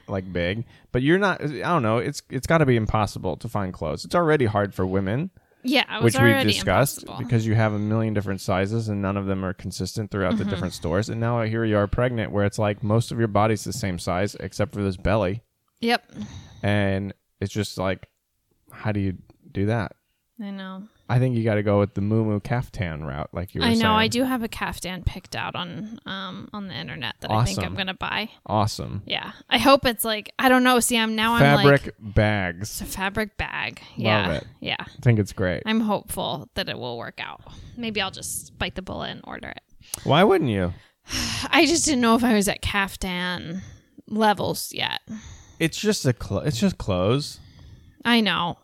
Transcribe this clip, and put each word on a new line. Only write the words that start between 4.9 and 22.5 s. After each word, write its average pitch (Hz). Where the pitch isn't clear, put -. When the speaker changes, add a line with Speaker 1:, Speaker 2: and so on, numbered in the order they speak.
Speaker 2:
Yeah, 254
it 220
was -
Speaker 1:
which -
we've -
Speaker 2:
already 104
Speaker 1:
discussed 98
Speaker 2:
impossible. 101
Speaker 1:
because 113
you 110
have 110
a 104
million 110
different 98
sizes 104
and 101
none 98
of 98
them 95
are 92
consistent 98
throughout 101
the 202
Speaker 2:
Mm-hmm. 101
Speaker 1:
different 90
stores. 92
And 113
now 117
here 113
you 107
are 101
pregnant 120
where 101
it's 101
like 104
most 110
of 123
your 113
body's 104
the 95
same 92
size 95
except -
for 104
this 98
belly. 101
Speaker 2:
Yep. 233
Speaker 1:
And 98
it's 98
just 104
like, 92
how -
do 101
you 95
do 98
that? 107
Speaker 2:
I 202
know. 190
Speaker 1:
I 123
think 127
you 113
gotta 107
go 101
with 101
the 98
Moo 110
Moo 104
caftan 82